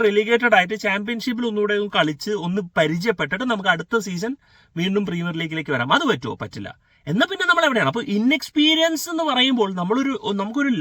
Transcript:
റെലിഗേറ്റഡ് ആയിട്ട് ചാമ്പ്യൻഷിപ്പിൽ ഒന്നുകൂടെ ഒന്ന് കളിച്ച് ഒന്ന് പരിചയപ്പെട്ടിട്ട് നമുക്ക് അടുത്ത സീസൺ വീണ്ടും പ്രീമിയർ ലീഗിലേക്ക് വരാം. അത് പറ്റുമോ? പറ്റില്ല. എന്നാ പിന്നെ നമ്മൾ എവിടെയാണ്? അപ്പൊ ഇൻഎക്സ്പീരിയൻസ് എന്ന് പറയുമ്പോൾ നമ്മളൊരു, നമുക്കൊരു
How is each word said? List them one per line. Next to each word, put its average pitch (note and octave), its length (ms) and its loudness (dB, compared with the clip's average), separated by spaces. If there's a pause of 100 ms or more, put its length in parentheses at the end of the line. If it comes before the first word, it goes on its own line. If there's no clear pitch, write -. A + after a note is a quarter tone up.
റെലിഗേറ്റഡ് G#3+ 540 4
ആയിട്ട് F3+ 260 0
ചാമ്പ്യൻഷിപ്പിൽ A3 640 -2
ഒന്നുകൂടെ G#3 280 0
ഒന്ന് G#3 220 -2
കളിച്ച് D#3 360 0 (120)
ഒന്ന് F#3 180 -2 (140)
പരിചയപ്പെട്ടിട്ട് F3 680 0
നമുക്ക് G3+ 300 0
അടുത്ത A3+ 240 -2
സീസൺ F#3+ 340 -4 (440)
വീണ്ടും F#3+ 300 0
പ്രീമിയർ E3+ 300 -2
ലീഗിലേക്ക് D#3 360 -4
വരാം. B2+ 220 0
അത് D4 140 2
പറ്റുമോ? B2+ 260 -2
പറ്റില്ല. G#2 360 -12 (360)
എന്നാ G#3 240 2
പിന്നെ F#4+ 160 -4
നമ്മൾ E4+ 200 4
എവിടെയാണ്? G#3 260 2
അപ്പൊ A#3 100 -2 (140)
ഇൻഎക്സ്പീരിയൻസ് D4+ 960 2
എന്ന് D#4+ 140 -2
പറയുമ്പോൾ B3 500 2
നമ്മളൊരു, A#3 400 -2 (200)
നമുക്കൊരു A3+ 460 -2